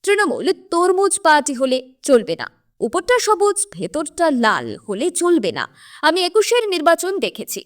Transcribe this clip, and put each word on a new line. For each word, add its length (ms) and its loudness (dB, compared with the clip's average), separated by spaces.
তৃণমূল 440 0
তরমুজ 500 2
পার্টি 340 2
হলে 240 0
চলবে 320 2
না, 120 -10
উপরটা 380 0
সবুজ 380 0
ভেতরটা 560 -4
লাল 300 0
হলে 340 -6
চলবে 360 0
না। 120 -6
আমি 180 2
একুশের 460 2
নির্বাচন 520 0
দেখেছি 460 -8